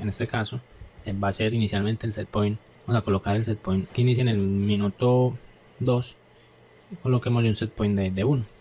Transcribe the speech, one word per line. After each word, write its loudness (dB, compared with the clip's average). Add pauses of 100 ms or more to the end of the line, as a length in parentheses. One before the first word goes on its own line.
en -4
este -4
caso, -6 (460)
eh, -6
va -2
a -2
ser 0
inicialmente 0
el -4
set -8
point. 0 (260)
Vamos 2
a -16
colocar 0
el 0
set -4
point -2
que -2
inicia 4
en 2
el 2
minuto 2 (420)
dos. 0 (720)
Y -12
coloquémosle 2
un 2
set -6
point 0
de, 0
de -2
uno, 0 (160)